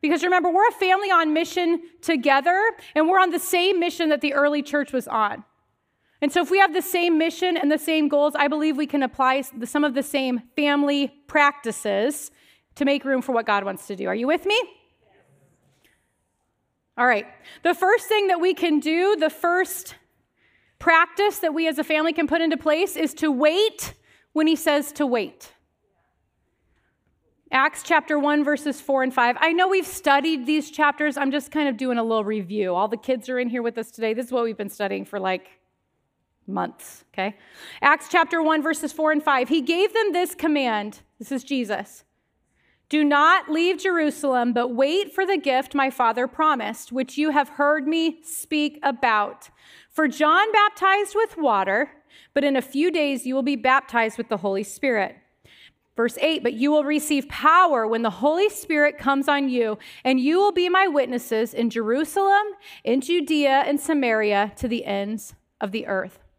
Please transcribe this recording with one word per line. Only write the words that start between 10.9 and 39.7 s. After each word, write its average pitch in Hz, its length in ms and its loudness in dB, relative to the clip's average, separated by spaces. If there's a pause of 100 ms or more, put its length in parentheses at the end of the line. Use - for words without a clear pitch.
practices 254 1040 -2 (440)
to 285 100 -2
make 277 200 0
room 269 160 0
for 269 100 -6
what 233 140 0
God 202 180 0
wants 196 240 -8
to 202 80 -8
do. 180 120 -8
Are 185 80 -2
you 233 120 -4
with 339 180 0
me? 415 160 0 (2250)
All 240 100 2
right. 214 180 2 (380)
The 339 100 4
first 381 360 2
thing 427 180 2
that 349 140 2
we 359 120 2
can 302 280 2
do, 349 340 2
the 311 140 0
first - 680 -2 (840)
practice 339 600 2
that 320 140 -2
we 320 160 -2
as 285 100 -6
a 302 40 0
family 311 280 0
can 320 160 -2
put 320 140 0
into 320 160 0
place 311 400 0
is 320 180 -2
to 311 160 0
wait 311 640 0 (400)
when 311 140 2
he 320 100 4
says 294 340 0
to 294 160 -2
wait. 233 460 -4 (2000)
Acts 269 320 0
chapter 302 340 2
one, 294 260 2
verses 294 380 -2
four 269 220 0
and 262 100 -2
five. 247 260 2
I 330 140 4
know 370 140 2
we've 381 180 2
studied 277 640 0
these 302 240 -2
chapters. 294 460 0
I'm 277 120 0
just 285 220 -4
kind 294 180 0
of 240 80 -4
doing 247 220 -2
a 226 40 0
little 226 200 0
review. 196 500 -4
All 190 140 0
the 220 100 -4
kids 247 320 -4
are 254 80 -2
in 247 100 -2
here 240 140 -4
with 233 160 -4
us 220 140 -10
today. 226 240 -4
This 247 100 -6
is 240 60 -12
what 247 120 0
we've 226 140 -4
been 202 120 -8
studying 196 360 -6
for, 208 140 -8
like, 185 400 -6 (880)
months, - 680 -8
okay? 202 220 -4 (460)
Acts 302 280 2
chapter 330 320 0
one, 311 220 2
verses 311 280 -4
four 311 200 0
and 302 120 0
five. 254 260 0
He 311 120 2
gave 339 320 0